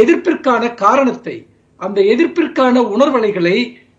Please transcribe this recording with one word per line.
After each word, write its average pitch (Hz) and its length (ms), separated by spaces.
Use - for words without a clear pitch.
எதிர்ப்பிற்கான 240 680
காரணத்தை, 226 520
அந்த 196 200
எதிர்ப்பிற்கான 262 680
உணர்வலைகளை 214 640